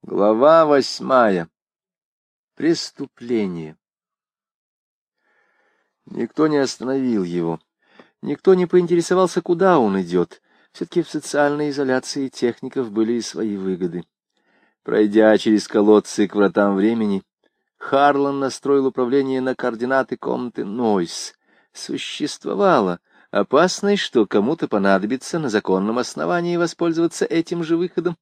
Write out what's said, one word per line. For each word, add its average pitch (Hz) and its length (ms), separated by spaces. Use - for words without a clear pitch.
Глава 113 600
восьмая. 127 800
Преступление. 113 1200
Никто 117 420
не 151 120
остановил 127 680
его. 85 340
Никто 147 320
не 180 140
поинтересовался, 180 760
куда 175 380
он 101 240
идет. 87 400
Все-таки - 280
в 160 80
социальной 147 600
изоляции 135 580
техников 120 640
были 110 220
и 117 80
свои 104 340
выгоды. 90 480
Пройдя 107 560
через 107 280
колодцы 104 640
к - 60
вратам 101 420
времени, 104 460
Харлан 139 600
настроил 135 440
управление 131 560
на 127 140
координаты 127 640
комнаты 123 480
"Нойс". 101 680
Существовала - 1300
опасность, 180 720
что 110 240
кому-то 120 420
понадобится 101 680
на 151 100
законном 101 480
основании 170 600
воспользоваться 170 680
этим 165 400
же 165 140
выходом. 175 420